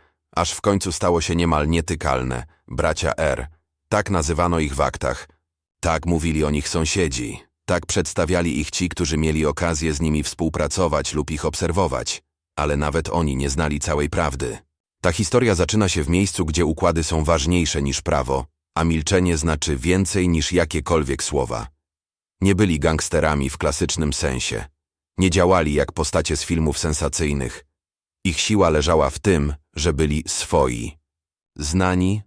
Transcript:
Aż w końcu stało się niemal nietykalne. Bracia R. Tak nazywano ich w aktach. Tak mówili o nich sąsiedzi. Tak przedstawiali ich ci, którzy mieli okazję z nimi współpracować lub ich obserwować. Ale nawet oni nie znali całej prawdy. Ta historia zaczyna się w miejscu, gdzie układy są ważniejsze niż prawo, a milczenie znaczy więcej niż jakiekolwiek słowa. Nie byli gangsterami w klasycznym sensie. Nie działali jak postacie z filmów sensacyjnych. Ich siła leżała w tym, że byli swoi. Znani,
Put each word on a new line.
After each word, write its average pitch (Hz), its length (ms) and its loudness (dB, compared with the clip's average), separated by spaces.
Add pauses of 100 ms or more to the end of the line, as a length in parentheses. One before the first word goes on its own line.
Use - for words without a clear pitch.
(360)
Aż 85 160 0
w - 100 -8
końcu 98 300 0
stało 87 300 2
się 85 140 -2
niemal 80 340 2
nietykalne. 67 760 -2 (220)
Bracia 76 500 -2
R. 67 300 -2 (420)
Tak 104 200 0
nazywano 85 500 0
ich 71 160 -2
w 71 60 0
aktach. 64 460 -2 (520)
Tak 80 260 0
mówili 80 380 0
o 73 60 2
nich 73 200 -2
sąsiedzi. 76 720 -2 (260)
Tak 87 200 -2
przedstawiali 87 760 0
ich 76 120 -4
ci, 90 180 -2
którzy 80 280 -2
mieli 78 280 0
okazję 80 480 -2
z 73 80 -4
nimi 76 220 0
współpracować 78 880 -2
lub 73 180 -2
ich 78 140 -4
obserwować. 80 800 -2 (320)
Ale 73 220 0
nawet 76 320 -2
oni 78 260 0
nie 69 140 -2
znali 73 300 -2
całej 73 300 -2
prawdy. 67 480 -2 (440)
Ta 90 100 2
historia 113 440 2
zaczyna 92 340 2
się 85 140 0
w 67 60 -4
miejscu, 92 360 2
gdzie 78 200 2
układy 80 380 2
są 80 200 0
ważniejsze 82 580 2
niż 69 200 -2
prawo, 67 440 0 (300)
a 80 80 0
milczenie 82 540 2
znaczy 76 400 0
więcej 90 520 0
niż 80 220 0
jakiekolwiek 80 720 0
słowa. 60 440 -4 (760)
Nie 95 140 4
byli 90 240 2
gangsterami 76 720 0
w - 80 -10
klasycznym 76 560 -2
sensie. 62 520 -4 (520)
Nie 92 120 4
działali 87 440 4
jak 71 180 0
postacie 80 460 -2
z - 60 -4
filmów 80 340 0
sensacyjnych. 73 880 -2 (600)
Ich 90 140 -2
siła 98 300 4
leżała 76 400 4
w - 100 -10
tym, 73 340 2 (220)
że 78 180 0
byli 76 340 0
swoi. 62 680 -2 (580)
Znani, 92 720 0